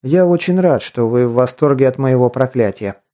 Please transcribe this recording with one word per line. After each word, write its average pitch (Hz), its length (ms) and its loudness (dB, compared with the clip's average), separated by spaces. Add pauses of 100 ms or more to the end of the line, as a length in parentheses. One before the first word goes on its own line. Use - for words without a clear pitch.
Я 170 240 2
очень 175 340 0
рад, 156 220 2
что 117 260 -4
вы 123 180 0
в 117 60 -4
восторге 131 560 0
от 131 100 -4
моего 127 320 2
проклятия, 113 680 -4 (180)